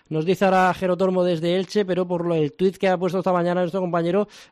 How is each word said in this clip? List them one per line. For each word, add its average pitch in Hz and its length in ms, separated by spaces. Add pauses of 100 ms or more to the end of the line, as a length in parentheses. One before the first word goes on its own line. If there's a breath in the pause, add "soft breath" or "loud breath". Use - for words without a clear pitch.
(100)
nos 156 140
dice 185 200
ahora 185 300
Jero 180 220
Tormo 185 280
desde 175 320
Elche, 190 280
pero 180 220
por 175 180
lo, 170 120
el 151 160
tuit 190 240
que 196 100
ha 185 100
puesto 180 220
esta 180 140
mañana 175 300
nuestro 180 180
compañero, 175 480 (240 loud breath)